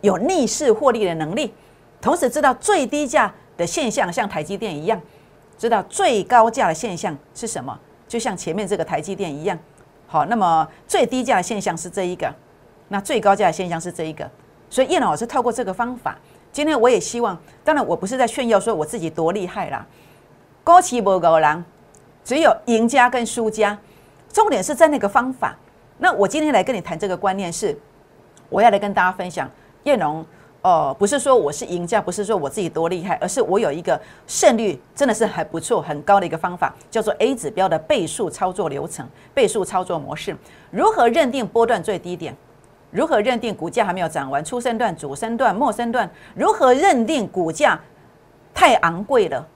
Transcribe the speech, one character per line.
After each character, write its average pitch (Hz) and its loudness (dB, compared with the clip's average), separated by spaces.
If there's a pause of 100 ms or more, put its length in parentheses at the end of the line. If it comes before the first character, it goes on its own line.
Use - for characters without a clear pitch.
有 233 2
逆 285 0
势 269 2
获 262 4
利 220 0
的 175 0
能 160 -6
力， 269 -6 (480)
同 269 0
时 262 0
知 302 -4
道 269 2
最 359 0
低 294 -4
价 247 0 (280)
的 170 -2
现 254 -2
象， 196 -2
像 170 -2
台 156 -6
积 196 -8
电 196 -8
一 151 -8
样； 214 0 (600)
知 226 -2
道 214 2
最 254 0
高 226 6
价 233 0
的 160 0
现 180 -8
象 165 -6 (200)
是 - -10
什 170 -8
么， 127 -12 (300)
就 240 -4
像 226 -4
前 170 -6
面 208 -4
这 185 -2
个 170 -4
台 156 -4
积 196 -8
电 185 -6
一 147 -10
样。 180 -4 (480)
好， 151 0
那 190 -2
么 165 2 (220)
最 339 2
低 254 -2
价 240 2
的 180 0
现 208 -6
象 180 -4
是 175 -10
这 185 -4
一 180 -4
个， 143 -6 (560)
那 202 -6
最 220 -2
高 196 4
价 202 2
的 160 2
现 185 -6
象 165 -6
是 170 -10
这 165 -8
一 156 -8
个。 - -12 (440)
所 254 2
以 262 4
叶 339 2
老 196 2
师 220 -6
透 254 -2
过 240 0
这 247 -4
个 185 -6
方 240 -4
法， 180 -8 (320)
今 294 -2
天 311 2
我 226 6
也 233 4
希 240 -4
望， 196 -2 (240)
当 302 2
然 247 0
我 165 0
不 190 -6
是 240 -6
在 254 2
炫 233 -2
耀 214 6
说 214 0
我 156 -2
自 220 -8
己 165 -4
多 160 0
厉 190 -4
害 180 -8
啦， 131 -10 (800)
高 349 10
起 247 -2
不 190 2
高 165 6
人， 156 2 (600)
只 262 -2
有 294 6 (100)
赢 226 2
家 247 4
跟 240 -2
输 220 -4
家， 208 0 (540)
重 415 4
点 220 0
是 302 -4
在 311 6
那 294 0
个 202 0
方 247 0
法。 254 -6 (440)
那 370 2
我 196 2
今 302 -2
天 302 0
来 233 4
跟 262 -2
你 190 -4
谈 165 -8
这 208 -4
个 190 -2
观 190 -2
念 185 -6
是， 170 -4 (680)
我 190 0
要 233 8
来 196 2
跟 202 -4
大 196 2
家 180 2
分 180 -8
享， 147 -6 (380)
叶 285 4
龙， 160 -4 (380)
呃， 156 2
不 202 2
是 277 0
说 - 4
我 147 2
是 - -10
赢 175 -6
家， 208 0
不 180 -6
是 202 -4
说 214 0
我 151 -2
自 - -8
己 185 -2
多 165 -2
厉 175 -4
害， 185 -2
而 - -2
是 254 -2
我 185 2
有 185 0
一 160 -6
个 170 0 (260)
胜 277 4
率 202 -2 (140)
真 277 0
的 233 0
是 214 0
还 170 -4
不 165 -8
错、 175 -2
很 147 -8
高 202 4
的 185 0
一 165 -6
个 160 -6
方 180 -6
法， - -4 (160)
叫 220 -2
做 208 -2
A 254 2
指 180 -6
标 190 0
的 - 0
倍 196 -2
数 170 -6
操 185 -4
作 180 -4
流 139 -8
程、 - -12 (280)
倍 247 4
数 196 0
操 190 -2
作 175 -4
模 143 -10
式。 170 -8 (360)
如 294 2
何 349 4
认 262 2
定 240 -4
波 233 2
段 226 0
最 185 -4
低 180 -8
点？ 151 -10 (560)
如 247 -2
何 277 2
认 240 0
定 220 -4
股 165 -8
价 226 0
还 - -4
没 185 -4
有 165 -2
涨 143 -6
完？ 139 -2
初 247 -6
升 240 -2
段、 214 0
主 143 -10
升 226 -6
段、 233 2
末 240 0
升 240 -4
段？ 233 0 (280)
如 349 2
何 262 6
认 277 4
定 254 -2
股 170 -2
价 196 0 (720)
太 302 6
昂 170 0
贵 220 2
了？ 131 -6 (140)